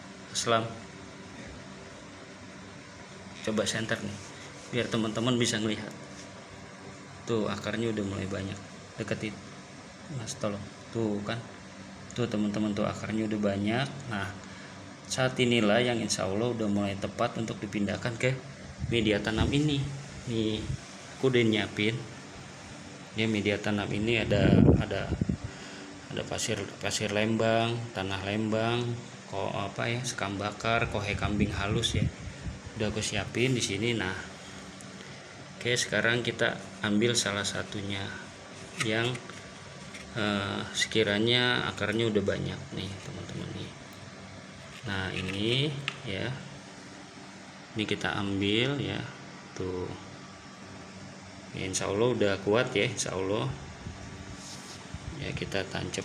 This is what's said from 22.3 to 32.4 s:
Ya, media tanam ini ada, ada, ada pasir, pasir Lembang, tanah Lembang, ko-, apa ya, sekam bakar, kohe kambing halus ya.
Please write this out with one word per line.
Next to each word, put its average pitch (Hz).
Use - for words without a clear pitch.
Ya, 110
media 101
tanam 101
ini 107
ada, 98
ada, 98
ada -
pasir, -
pasir 101
Lembang, 113
tanah 95
Lembang, 110
ko-, 98
apa 107
ya, 120
sekam 98
bakar, 113
kohe 101
kambing 101
halus 101
ya. -